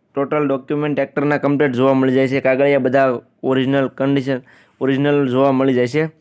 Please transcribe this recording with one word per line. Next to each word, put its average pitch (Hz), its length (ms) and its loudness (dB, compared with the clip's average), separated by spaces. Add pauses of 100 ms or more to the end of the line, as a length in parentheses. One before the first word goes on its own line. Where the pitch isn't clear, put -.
(100)
ટોટલ 147 360 -2
ડોક્યુમેન્ટ 147 500 -4
ટ્રેક્ટરના 143 420 -2
કમ્પ્લીટ 143 400 0
જોવા 135 160 4
મળી 131 220 2
જાય 135 120 2
છે. 135 120 -2
કાગળિયા 131 460 2
બધા 135 220 2 (340)
ઓરિજિનલ 131 460 0 (100)
કન્ડિશન, 135 420 -2 (400)
ઓરિજિનલ 139 380 0 (100)
જોવા 135 240 2
મળી 131 260 0
જાય 123 160 -2
છે. 156 80 0 (180)